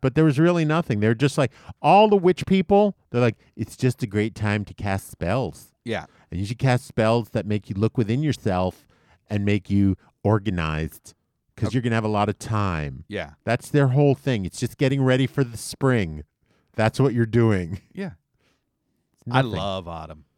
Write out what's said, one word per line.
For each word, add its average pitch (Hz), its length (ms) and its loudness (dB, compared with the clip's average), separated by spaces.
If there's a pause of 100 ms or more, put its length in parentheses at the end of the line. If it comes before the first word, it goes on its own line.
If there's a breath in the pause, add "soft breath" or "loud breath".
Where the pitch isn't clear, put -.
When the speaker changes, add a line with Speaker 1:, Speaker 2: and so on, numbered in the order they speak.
Speaker 1:
but 127 140 -2
there 156 100 4
was 143 140 4
really 170 260 4
nothing. 151 360 0
They're 110 140 4
just 131 240 0
like, 135 140 0 (300 loud breath)
all 196 260 6
the 208 80 4
witch 180 300 2
people, 202 500 2 (140)
they're 120 100 0
like, 120 160 2 (200 soft breath)
"It's - 200 -8
just - 260 0
a 127 40 -4
great 104 280 -2
time 104 320 -2
to - 80 -18
cast 98 360 -4
spells." 92 640 -6 (120)
Speaker 2:
Yeah. 101 220 -8 (240 soft breath)
Speaker 1:
And 87 80 -8
you 98 80 -4
should 113 120 -8
cast 127 280 0
spells 113 440 0
that 101 160 -6
make 104 220 -4
you 104 80 -8
look 107 220 0
within 117 240 0
yourself 92 640 -2 (420 soft breath)
and 104 160 -4
make 101 260 -2
you 98 260 2 (260 soft breath)
organized 87 920 -2 (420)
'cause 101 120 -4
Speaker 2:
Okay. 95 60 -6
Speaker 1:
you're 123 80 0
gonna 117 120 0
have 113 100 0
a 110 40 0
lot 104 200 0
of 101 100 -4
time. 85 720 -4
Speaker 2:
Yeah. 85 260 -8 (100)
Speaker 1:
That's 117 260 -4
their 143 180 2
whole 139 260 4
thing. 120 300 -4
It's - 140 -8
just - 180 -6
getting 139 260 0
ready 127 240 2
for 139 180 -2
the 117 120 -12
spring. 98 680 -2 (500)
That's 110 260 0
what 131 140 2
you're 117 120 2
doing. 104 540 0 (120)
Speaker 2:
Yeah. 190 200 -10 (1120)
Speaker 1:
It's 120 80 -8
Speaker 2:
I 127 80 2
Speaker 1:
nothing. 107 160 -4
Speaker 2:
love 95 300 -6
autumn. 80 360 -14 (140)